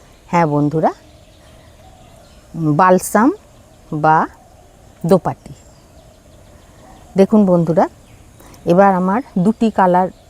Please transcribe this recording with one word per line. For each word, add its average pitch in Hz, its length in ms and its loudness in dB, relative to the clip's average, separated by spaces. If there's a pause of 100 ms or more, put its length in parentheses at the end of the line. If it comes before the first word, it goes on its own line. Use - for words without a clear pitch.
(260)
হ্যাঁ 175 200 0
বন্ধুরা, 147 460 -2 (1600)
বালসাম 185 800 0 (600)
বা 156 340 0 (800)
দোপাটি। 160 460 -2 (1600)
দেখুন 196 300 2
বন্ধুরা, 175 420 0 (760)
এবার 190 300 2
আমার 190 280 -2 (160)
দুটি 220 320 -2
কালার 185 380 0 (220)